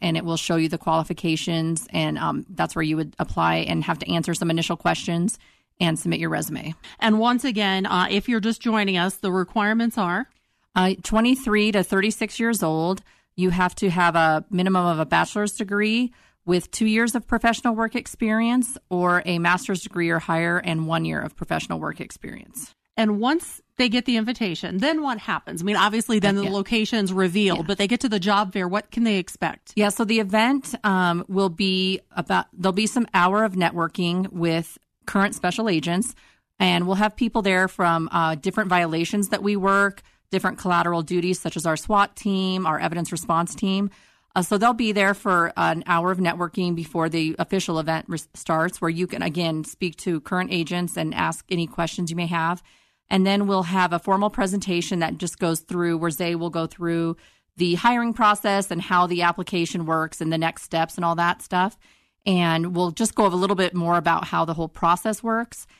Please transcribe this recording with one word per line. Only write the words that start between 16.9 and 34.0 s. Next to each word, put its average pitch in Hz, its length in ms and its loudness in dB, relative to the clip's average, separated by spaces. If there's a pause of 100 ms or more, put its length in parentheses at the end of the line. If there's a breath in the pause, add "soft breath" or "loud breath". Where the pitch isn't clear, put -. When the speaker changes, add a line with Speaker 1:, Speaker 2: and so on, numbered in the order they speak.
Speaker 1:
of 226 100 -4
professional 233 480 0
work 226 220 -2
experience 233 840 0 (120)
or 175 360 2
a 170 140 0
master's 180 420 0
degree 170 280 -2
or 165 100 2
higher 170 400 0
and 160 260 -2
one 165 180 0
year 156 160 -4
of 156 160 -8
professional 160 440 -6
work 156 200 -8
experience. - 760 -16 (200)
Speaker 2:
And 214 240 2
once 277 400 -2 (180)
they 247 120 2
get 247 160 0
the 240 120 2
invitation, 196 600 -2
then 311 240 0
what 262 160 -2
happens? 170 460 -6
I - 20 -4
mean, 202 120 2
obviously, 214 420 2
then 196 180 4
Speaker 1:
Uh, 202 40 0
Speaker 2:
the 196 40 0
Speaker 1:
yeah. 190 80 -2
Speaker 2:
location's 202 580 0
revealed, 185 480 2
Speaker 1:
Yeah. 160 60 -6
Speaker 2:
but 190 140 -2
they 202 80 2
get 240 140 0
to 262 80 0
the 208 100 0
job 202 340 2
fair. 185 140 -2
What 202 240 -4
can 233 120 -2
they 214 140 2
expect? - 580 -6
Speaker 1:
Yeah, 208 140 4
so 226 160 0
the 220 140 2
event, 220 640 2
um, 180 440 2
will 190 220 0
be 185 520 0 (100)
about, 180 420 -2
there'll 185 200 0
be 214 120 0
some 233 300 0
hour 190 280 4
of 208 100 0
networking 175 800 -2